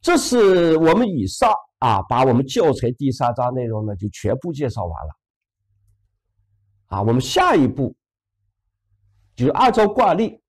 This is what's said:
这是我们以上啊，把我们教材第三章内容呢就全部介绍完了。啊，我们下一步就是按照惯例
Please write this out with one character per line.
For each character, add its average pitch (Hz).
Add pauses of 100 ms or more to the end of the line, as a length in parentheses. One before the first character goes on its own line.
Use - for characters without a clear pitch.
这 349
是 185
我 160
们 226
以 135
上 220 (280)
啊， 110
把 123
我 131
们 127
教 160
材 123
第 135
三 120
章 123
内 127
容 110
呢 104
就 98
全 104
部 170
介 139
绍 107
完 87
了。 80 (1800)
啊， 98
我 113
们 254
下 359
一 143
步 127 (1400)
就 123
是 139
按 240
照 214
惯 208
例 214